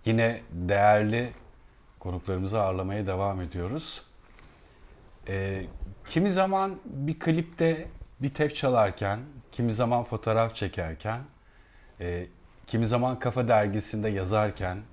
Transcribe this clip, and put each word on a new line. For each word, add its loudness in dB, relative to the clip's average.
Yine 2
değerli 4
konuklarımızı -2
ağırlamaya -2
devam -2
ediyoruz. -6
Ee, -4
kimi 2
zaman 2
bir -4
klipte 0
bir -4
tef 0
çalarken, 2
kimi 0
zaman 0
fotoğraf 0
çekerken, -6
e, -4
kimi 2
zaman 2
Kafa -2
Dergisi'nde 2
yazarken 0